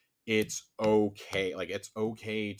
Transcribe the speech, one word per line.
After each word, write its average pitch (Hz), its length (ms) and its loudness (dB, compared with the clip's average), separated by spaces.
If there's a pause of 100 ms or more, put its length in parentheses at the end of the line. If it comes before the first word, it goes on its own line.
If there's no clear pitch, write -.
(280)
It's 110 360 0 (160)
okay. 104 760 2
Like, 87 140 -6
it's 101 280 -8
okay 110 640 -4